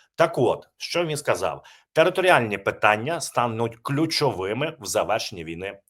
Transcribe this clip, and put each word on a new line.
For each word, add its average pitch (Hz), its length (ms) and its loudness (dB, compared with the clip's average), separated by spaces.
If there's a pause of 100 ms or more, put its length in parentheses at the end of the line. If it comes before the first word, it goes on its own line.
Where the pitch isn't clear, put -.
(160)
Так 160 220 2
от, 101 380 0
що - 280 -4
він 151 120 -4
сказав? 90 480 -2 (280)
«Територіальні 160 640 4
питання 110 640 2
стануть 117 640 -2
ключовими 139 960 -2
в 101 60 -12
завершенні 92 580 -2
війни 90 340 -10 (120)